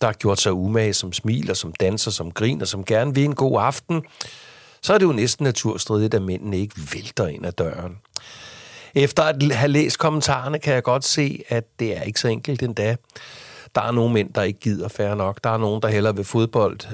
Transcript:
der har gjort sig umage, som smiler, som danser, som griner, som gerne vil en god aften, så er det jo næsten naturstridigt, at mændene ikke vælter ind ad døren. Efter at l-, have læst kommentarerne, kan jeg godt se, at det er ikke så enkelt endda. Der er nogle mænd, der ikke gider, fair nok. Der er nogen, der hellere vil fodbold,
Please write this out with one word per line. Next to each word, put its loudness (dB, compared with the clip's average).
der 2
har 2
gjort 0
sig 2
umage, 0
som -4
smiler, -2
som -6
danser, 0
som -6
griner, -2
som -6
gerne 0
vil 4
en 0
god 2
aften, -2
så 4
er 6
det 6
jo 4
næsten 0
naturstridigt, 0
at 2
mændene -4
ikke -4
vælter -4
ind -8
ad -4
døren. -6
Efter 4
at 2
l-, 4
have 2
læst 2
kommentarerne, 0
kan 0
jeg 2
godt 0
se, 0
at 0
det -2
er -6
ikke -4
så 0
enkelt -2
endda. 0
Der 4
er -2
nogle 4
mænd, 2
der 2
ikke -2
gider, -2
fair -2
nok. -2
Der 0
er 0
nogen, 0
der 0
hellere 2
vil -4
fodbold, 2